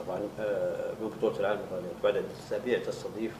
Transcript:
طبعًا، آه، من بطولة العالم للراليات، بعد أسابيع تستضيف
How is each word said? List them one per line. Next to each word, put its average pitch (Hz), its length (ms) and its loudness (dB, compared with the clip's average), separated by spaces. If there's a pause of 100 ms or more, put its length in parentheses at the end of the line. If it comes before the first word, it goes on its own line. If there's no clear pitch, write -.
طبعًا، 92 140 0 (200)
آه، 90 600 0
من 110 80 -2
بطولة 104 320 2
العالم 101 200 4 (100)
للراليات، 87 220 -4 (100)
بعد 101 220 4 (220)
أسابيع 110 320 2
تستضيف 104 600 -4